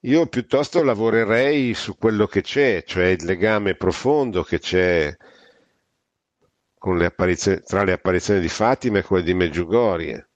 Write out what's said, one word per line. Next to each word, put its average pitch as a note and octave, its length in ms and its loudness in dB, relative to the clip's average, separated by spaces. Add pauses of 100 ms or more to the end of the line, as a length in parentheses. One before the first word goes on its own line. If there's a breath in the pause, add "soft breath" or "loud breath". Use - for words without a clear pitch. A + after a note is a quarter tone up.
Io D3 220 2
piuttosto C#3 560 -2
lavorerei A#2 920 2
su - 240 -10
quello G#2+ 280 2
che G2 140 0
c'è, A#2+ 440 0
cioè F2+ 220 0
il F2+ 200 0
legame G2 480 0
profondo A2+ 680 -2
che E2 160 -4
c'è F2 560 0 (1600 soft breath)
con F#2 180 -2
le E2+ 80 2
apparizioni, F2+ 560 0
tra G2 240 -2
le F#2+ 80 2
apparizioni F#2 480 0
di E2 80 -2
Fatima A2 500 0
e F#2 40 0
quelle F#2 220 0
di F2+ 100 0
Medjugorje. F2 1000 -2